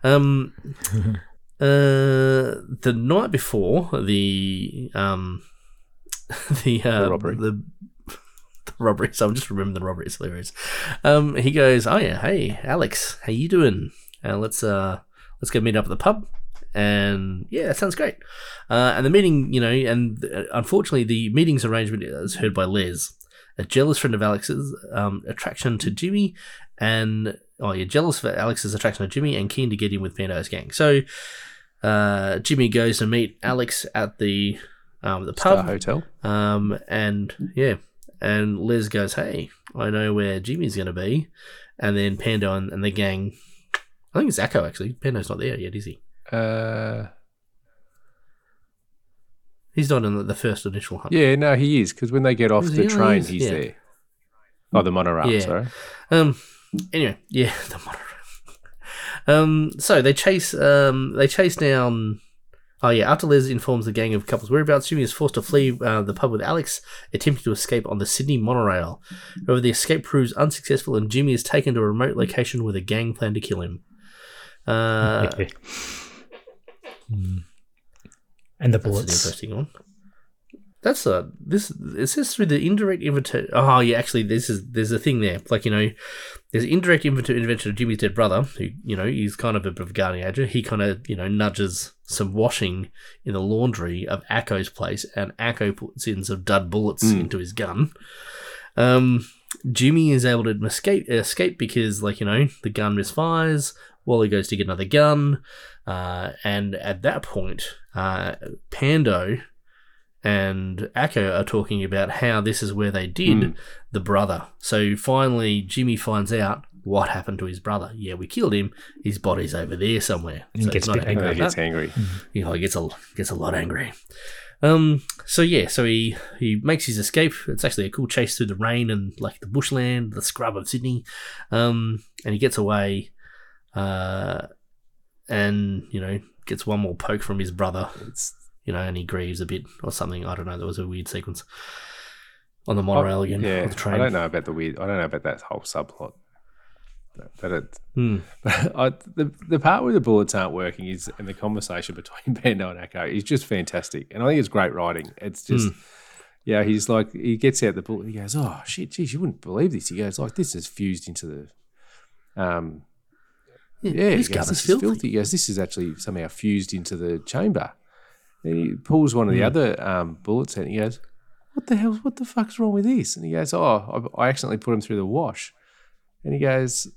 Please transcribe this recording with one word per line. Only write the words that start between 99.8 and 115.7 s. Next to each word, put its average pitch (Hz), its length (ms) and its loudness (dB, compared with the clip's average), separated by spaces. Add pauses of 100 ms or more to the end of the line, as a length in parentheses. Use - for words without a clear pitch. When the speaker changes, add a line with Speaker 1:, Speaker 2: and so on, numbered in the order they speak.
Speaker 1:
is 127 120 4
able 120 200 2
to 107 200 0
escape, 170 460 0
escape 175 480 0
because, 107 460 0
like, 101 160 -2
you 107 60 -2
know, 117 200 4 (160)
the 104 80 -4
gun 104 240 0
misfires. 156 800 0 (320)
Wally 113 220 4
goes 98 200 0
to 104 80 -2
get 98 100 -2
another 92 200 -4
gun, 139 560 4 (440)
uh, 90 440 -4 (120)
and 101 340 -2
at 92 260 -6
that 135 200 0
point, - 540 -6 (180)
uh, 92 400 -2 (360)
Pando 120 680 2 (880)
and 95 720 -2
Akko 104 420 0
are 98 60 0
talking 101 400 -2
about 98 260 0
how 113 300 0
this 107 220 -2
is 101 100 -4
where 101 180 0
they 95 160 -4
did 175 320 2
Speaker 2:
Mm. - 180 2 (360)
Speaker 1:
the 107 80 -2
brother. 95 460 0 (120)
So 104 380 0
finally, 120 640 2
Jimmy 117 360 0